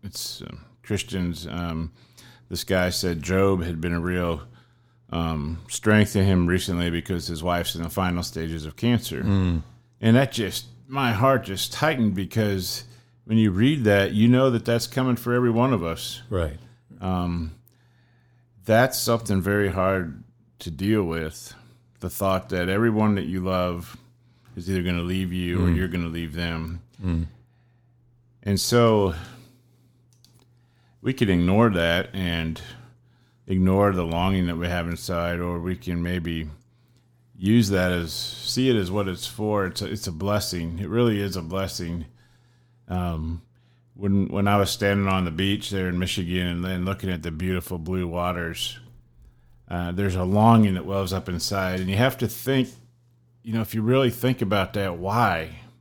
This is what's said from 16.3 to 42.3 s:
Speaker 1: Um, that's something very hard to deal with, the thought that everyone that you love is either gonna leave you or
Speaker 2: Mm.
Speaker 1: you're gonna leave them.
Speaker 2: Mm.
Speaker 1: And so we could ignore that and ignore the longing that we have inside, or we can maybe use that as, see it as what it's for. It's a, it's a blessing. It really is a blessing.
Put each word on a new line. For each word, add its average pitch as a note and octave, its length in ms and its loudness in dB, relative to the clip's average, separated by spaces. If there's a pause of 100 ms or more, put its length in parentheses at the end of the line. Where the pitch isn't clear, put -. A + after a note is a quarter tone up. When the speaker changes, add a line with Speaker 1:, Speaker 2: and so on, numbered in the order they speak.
Speaker 1:
Um, F2 500 -2 (1120)
that's A#2+ 340 4
something A2+ 440 0
very G2+ 280 2
hard F#2 540 -2 (360)
to F2 120 -10
deal G2+ 320 0
with, D#2+ 500 -6 (460)
the F2+ 100 -6
thought F#2+ 400 -2
that F2+ 200 0
everyone G#2+ 440 2
that F#2+ 120 -2
you F2+ 160 -4
love F2+ 540 -2 (600)
is F2 120 -10
either F#2 140 0
gonna F2 220 0
leave F#2 280 -2
you F2+ 320 0
or F2+ 60 4
Speaker 2:
Mm. E2+ 60 4
Speaker 1:
you're F2+ 120 0
gonna F2 200 -4
leave E2 260 -6
them. E2 460 -6 (240)
Speaker 2:
Mm. E2 240 0 (1120)
Speaker 1:
And G2 180 0
so A2 540 4 (1900)
we C3 120 -2
could A2+ 160 2
ignore F#2+ 400 6
that E2+ 440 2
and E2+ 460 -2 (840)
ignore F#2+ 460 4
the F2+ 140 -2
longing F2+ 420 0
that E2+ 100 -4
we E2+ 100 -4
have F2 200 -2
inside, E2+ 520 -4
or F2 200 -4
we F2+ 160 -4
can F2 260 -6
maybe E2 480 -4 (880)
use G#2 320 4
that F#2 220 2
as, E2+ 220 -2
see - 560 -2
it B2 60 4
as F#2 140 0
what G2 180 -2
it's F2 200 -6
for. G#2+ 400 -2
It's F2+ 140 -8
a, G2+ 40 -6
it's G#2+ 220 -8
a F#2+ 40 -6
blessing. E2+ 680 -2
It G2 100 -6
really A2 320 2
is F#2+ 140 -4
a F2 80 -6
blessing. F2 640 -6 (840)